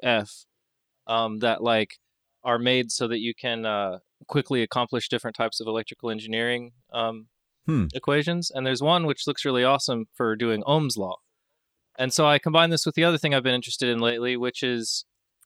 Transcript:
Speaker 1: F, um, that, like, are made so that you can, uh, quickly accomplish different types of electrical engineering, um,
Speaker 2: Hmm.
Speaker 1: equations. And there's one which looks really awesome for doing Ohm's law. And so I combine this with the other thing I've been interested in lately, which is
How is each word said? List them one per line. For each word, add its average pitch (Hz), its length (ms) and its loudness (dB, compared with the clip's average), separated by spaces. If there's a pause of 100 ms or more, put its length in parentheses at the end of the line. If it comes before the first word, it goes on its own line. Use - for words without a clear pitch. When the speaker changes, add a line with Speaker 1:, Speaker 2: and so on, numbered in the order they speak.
Speaker 1:
F, 110 420 -2 (600)
um, 113 320 -2
that, 113 240 0
like, 113 340 0 (460)
are 120 160 0
made 123 320 2
so - 160 -2
that 113 120 -2
you 117 140 -4
can, 113 320 -6
uh, 101 340 -2 (280)
quickly 135 340 0
accomplish 120 480 -2
different 117 260 -6
types 113 240 -2
of 110 80 -8
electrical 113 440 -6
engineering, 117 640 -4 (200)
um, 113 340 -4 (380)
Speaker 2:
Hmm. 139 280 2
Speaker 1:
equations. 165 600 -2
And 131 120 -4
there's 131 180 0
one 170 240 4
which - 180 -2
looks - 200 -2
really 127 180 2
awesome 127 500 2
for 113 220 0
doing 113 320 0
Ohm's 143 300 2
law. 92 200 -6 (800)
And 131 160 0
so 156 140 4
I 147 100 6
combine 165 320 4
this 165 160 0
with 156 100 -2
the 160 80 2
other 170 140 4
thing 147 160 0
I've 135 100 4
been 127 120 2
interested 123 340 -2
in 117 100 2
lately, 120 380 0
which 123 240 -4
is 123 440 -2 (400)